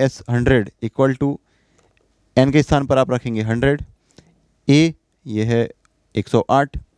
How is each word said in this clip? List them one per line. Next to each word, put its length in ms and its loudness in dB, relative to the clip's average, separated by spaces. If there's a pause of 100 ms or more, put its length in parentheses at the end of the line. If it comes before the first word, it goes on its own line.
S 280 -4
हंड्रेड 400 0 (140)
equal 340 -2
to 180 -4 (1000)
n 140 2
के 120 4
स्थान 220 0
पर 120 0
आप 140 0
रखेंगे 320 -4
हंड्रेड, 380 -2 (880)
A 260 4 (320)
ये 200 -4
है 240 0 (460)
एक 120 -4
सौ 120 2 (120)
आठ 260 0 (200)